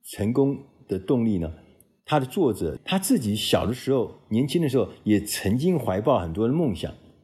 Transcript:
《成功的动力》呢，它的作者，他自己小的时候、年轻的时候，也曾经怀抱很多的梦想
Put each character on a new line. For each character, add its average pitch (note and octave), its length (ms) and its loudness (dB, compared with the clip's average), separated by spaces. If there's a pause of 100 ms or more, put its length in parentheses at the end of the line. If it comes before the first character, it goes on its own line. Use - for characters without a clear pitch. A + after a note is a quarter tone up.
《成 G#2+ 300 -4
功 C#3 260 2 (300)
的 F#2+ 100 -4
动 A2+ 260 0
力》 G#2+ 160 2
呢， D#2+ 140 -6 (500)
它 D3+ 140 0
的 C3 80 0
作 C3+ 260 0
者， E2 320 -4
他 F#3+ 140 -2
自 G3 220 2
己 G#2+ 160 0
小 - 300 0
的 G#2+ 60 0
时 C3 200 -2
候、 A#2+ 280 -2 (100)
年 B2 180 2
轻 F3+ 120 0
的 D3+ 80 2
时 B2+ 80 0
候， G2+ 120 2 (160)
也 G#2 160 4
曾 G2+ 360 -2
经 E3 220 2
怀 G2 220 -2
抱 B2 180 2
很 E2+ 140 -4
多 G#2+ 160 0
的 B2+ 40 2
梦 D3+ 220 0
想 - 180 -8 (300)